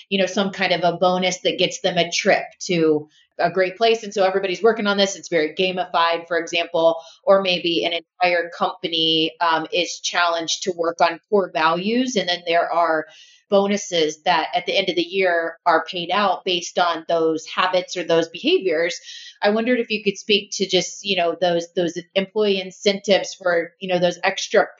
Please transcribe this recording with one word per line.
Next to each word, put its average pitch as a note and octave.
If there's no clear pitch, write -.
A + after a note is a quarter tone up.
you G3
know, F#3
some G3
kind F#3+
of F3
a E3+
bonus F3+
that D#3+
gets F3+
them F3
a E3+
trip -
to D#3
a F3
great F#3
place. A3+
And G3+
so G3
everybody's F#3
working G#3+
on G3+
this. F#3+
It's E3
very D#3
gamified, E3+
for F3
example, E3
or G3
maybe F3
an E3+
entire E3+
company, D#3+
um, D#3+
is E3+
challenged E3+
to F#3+
work E3+
on E3
core G3
values. F3+
And F3+
then F3
there E3+
are D#3+
bonuses G3
that D#3+
at F3+
the F3
end F#3+
of E3
the E3+
year E3+
are D#3+
paid E3+
out F#3+
based F3+
on E3+
those D#3+
habits F3+
or F3
those E3
behaviors. F3
I G3+
wondered A3+
if A3+
you G#3+
could G3
speak G#3
to F#3+
just, F3+
you G3
know, E3+
those, E3+
those E3+
employee G3
incentives G3
for, E3+
you G3
know, F3+
those F3
extra F#3+